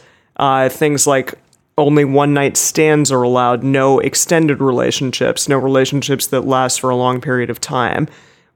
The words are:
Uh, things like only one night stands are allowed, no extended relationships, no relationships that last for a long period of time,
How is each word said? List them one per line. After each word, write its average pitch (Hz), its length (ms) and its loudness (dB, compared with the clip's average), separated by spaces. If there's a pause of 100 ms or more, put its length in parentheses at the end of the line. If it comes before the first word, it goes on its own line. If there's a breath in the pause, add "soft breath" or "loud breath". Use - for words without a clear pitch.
(380 soft breath)
Uh, 135 300 2
things 143 400 -2
like 135 280 0 (420)
only 147 260 4
one 143 300 2
night 143 240 0
stands 151 540 2
are 127 120 2
allowed, 123 400 0
no 135 360 2
extended 156 600 0
relationships, 123 880 -2
no 139 120 2
relationships 135 680 0
that - 140 -2
last 131 400 -2
for 127 80 -2
a 127 60 0
long 123 260 0
period 123 300 -2
of 113 100 -10
time, 131 460 -2 (480 soft breath)